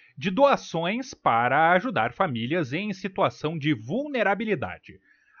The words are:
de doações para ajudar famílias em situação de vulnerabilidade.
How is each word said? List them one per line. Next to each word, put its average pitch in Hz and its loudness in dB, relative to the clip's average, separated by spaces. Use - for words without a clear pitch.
de 147 -4
doações 208 2
para 131 4
ajudar 180 0
famílias 131 -2
em 202 -4
situação 185 -4
de 147 0
vulnerabilidade. 196 -4